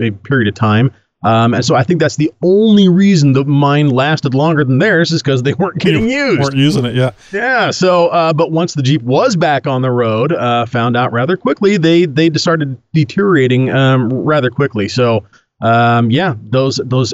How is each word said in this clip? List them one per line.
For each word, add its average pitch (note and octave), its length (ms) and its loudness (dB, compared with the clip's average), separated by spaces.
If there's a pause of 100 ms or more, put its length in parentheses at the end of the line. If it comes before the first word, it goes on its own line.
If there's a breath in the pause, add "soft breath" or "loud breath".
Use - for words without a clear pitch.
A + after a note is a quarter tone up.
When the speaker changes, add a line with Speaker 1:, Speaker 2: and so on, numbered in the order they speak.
Speaker 1:
a A2+ 100 -4
period A2 380 -2
of G2 40 -6
time. A2 380 0 (320 soft breath)
Um, A2+ 300 2
and - 100 -2
so D#3+ 120 0
I B2+ 80 2
think E3 180 -2
that's D3+ 160 -2
the D3+ 120 0 (140)
only G3+ 460 4
reason F3 420 4
that C#3 160 0
mine C#3+ 420 2
lasted C3+ 460 -2
longer D3+ 300 0
than B2+ 140 0
theirs E3+ 340 2
is D#3+ 100 -2
'cause C3+ 200 0
they C#3 100 0
weren't F3 260 -4
getting F#3 300 0
Speaker 2:
You C#4+ 160 -2
Speaker 1:
used. F3 160 0
Speaker 2:
weren't C#3 160 -2
using C#3 280 2
it, B2 80 -6
yeah. B2+ 180 0 (200 loud breath)
Speaker 1:
Yeah. A3 400 -2
So, F3+ 380 2
uh, E3 240 0
but D#3 180 -2
once E3 220 -2
the C#3+ 100 -4
Jeep C3 180 0
was E3+ 360 0
back D3+ 280 -2
on C3 160 -2
the B2+ 100 -2
road, A#2+ 420 0
uh, A#2+ 320 -2
found A#2 320 -2
out B2 160 -2
rather C3+ 240 -2
quickly, G#3 400 0
they, E3+ 280 2
they D#3 280 0
started D#3 440 -2 (160)
deteriorating, C#3 760 0
um, C3 420 0
rather B2+ 380 0
quickly. A#2+ 400 -4
So, A#2 340 0 (380 soft breath)
um, A#2 500 2
yeah, D#3 320 0
those, C3 400 -2
those B2+ 300 -2